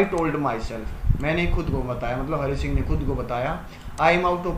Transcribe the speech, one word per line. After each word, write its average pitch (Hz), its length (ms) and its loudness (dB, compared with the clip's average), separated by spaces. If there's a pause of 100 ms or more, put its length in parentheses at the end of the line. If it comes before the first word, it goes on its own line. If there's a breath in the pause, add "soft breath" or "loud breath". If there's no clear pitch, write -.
told 165 300 0
myself", 113 840 0
मैंने 170 260 2
खुद 165 180 2
को 135 180 0
बताया, 123 340 -2
मतलब 143 240 -2
हरी 139 140 0
सिंह 139 200 0
ने 135 60 2
खुद 151 260 0
को 139 80 0
बताया, 127 480 -4 (380 loud breath)
"I 170 160 6
am 180 60 2
out 180 220 0
of 170 120 0